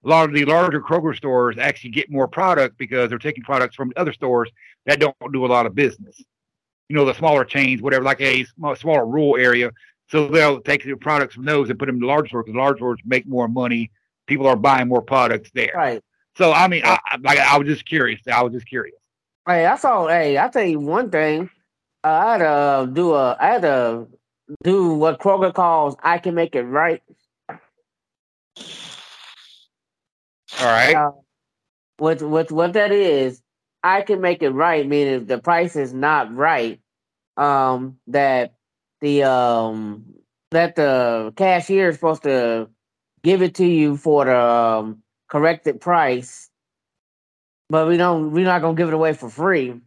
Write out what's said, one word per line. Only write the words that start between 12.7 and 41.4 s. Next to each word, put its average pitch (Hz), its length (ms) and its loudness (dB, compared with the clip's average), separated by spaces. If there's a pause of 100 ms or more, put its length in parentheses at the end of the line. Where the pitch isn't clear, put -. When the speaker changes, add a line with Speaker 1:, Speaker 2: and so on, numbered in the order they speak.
Speaker 1:
stores 123 260 -6
make 127 220 -2
more 123 200 -2
money. 120 440 -4 (360)
People 135 200 -2
are 127 100 4
buying 127 320 2
more 123 140 2
products 117 500 0
there. 123 240 -4
Speaker 2:
Right. 127 260 -4 (340)
Speaker 1:
So, 165 160 4
I 175 160 6
mean, 170 160 -2
I, 156 60 2
Speaker 2:
Right. 185 140 2
Speaker 1:
I, 120 180 -6
like, 143 160 2
I 139 200 4
was 143 100 0
just - 160 -4
curious. 123 420 -2
I 120 160 0
was 120 100 -2
just 123 140 -12
curious. 117 300 -10 (500)
Speaker 2:
Hey, 170 200 2
I 247 100 2
saw, 220 300 0
hey, 156 320 2
I'll 208 120 0
tell 220 140 0
you 156 160 -2
one 185 300 -4
thing. 156 400 -2 (540)
Uh, 156 40 0
I 180 240 2
had 220 60 0
to 143 540 0
do 165 220 0
a, 131 240 0
I 156 100 2
had 208 140 2
to 120 440 0 (560)
do 180 320 2
what 160 260 0
Kroger 190 320 2
calls, 160 500 0
"I 170 160 0
can 175 160 -6
make 165 200 -2
it 123 80 -2
right." 156 400 -2 (3500)
Speaker 1:
All 127 80 -2
right. 120 300 4
Speaker 2:
Uh, 147 160 0 (880)
with, 156 240 -2
with 156 300 -2
what 170 220 0
that 208 180 2
is, 143 500 0 (400)
"I 190 200 2
can 202 180 -2
make 175 220 0
it 139 80 0
right," 151 360 0
meaning 143 280 0
if 120 120 -6
the 123 120 -4
price 170 380 -2
is 131 160 -6
not 135 420 -2
right, 131 460 -2 (560)
um, 131 640 -2 (100)
that 131 460 0 (460)
the, 143 240 0
um, 113 800 -2 (460)
that 170 260 0
the 120 600 0
cashier 185 520 2